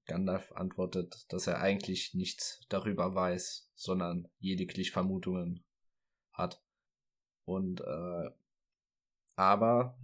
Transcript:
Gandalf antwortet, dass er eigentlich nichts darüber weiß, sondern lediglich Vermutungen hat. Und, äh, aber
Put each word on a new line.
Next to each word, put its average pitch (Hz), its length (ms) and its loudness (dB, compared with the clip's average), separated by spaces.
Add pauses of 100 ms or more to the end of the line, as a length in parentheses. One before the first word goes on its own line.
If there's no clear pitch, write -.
Gandalf 92 480 -2
antwortet, 90 800 -4
dass 90 160 -2
er 73 120 0
eigentlich 98 540 0
nichts - 560 -4
darüber 95 440 0
weiß, 92 600 -2
sondern 87 540 -2 (100)
lediglich 95 520 -2
Vermutungen 90 720 -2 (640)
hat. - 320 -6 (800)
Und, 92 360 -2
äh, 85 480 -4 (1080)
aber 113 680 6